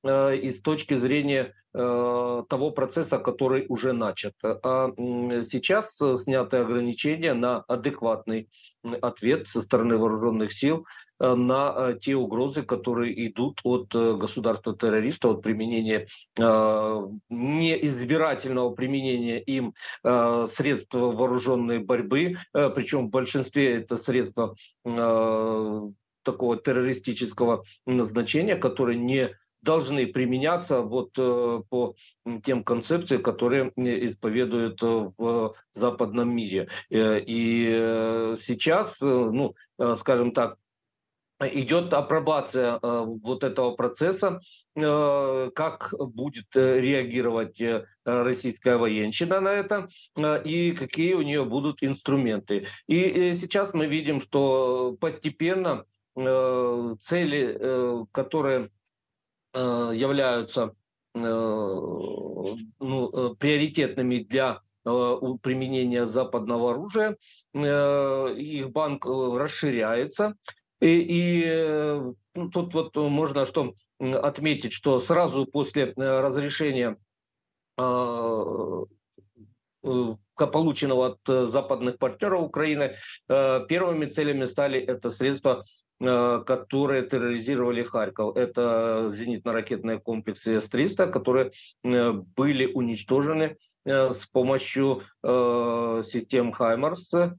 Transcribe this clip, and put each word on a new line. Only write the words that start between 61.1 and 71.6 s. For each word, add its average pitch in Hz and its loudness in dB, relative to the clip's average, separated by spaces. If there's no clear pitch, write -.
э, 117 -4
ну, 104 -4
э, 127 -4
приоритетными 143 0
для, 127 -2
э, 117 -4
у-, 123 0
применения 127 -2
западного 120 -2
оружия, 202 -2
э, 143 2
их 139 -6
банк, 147 -2
э, 127 0
расширяется. 143 0
И, - 6
и, 170 4
э, 151 0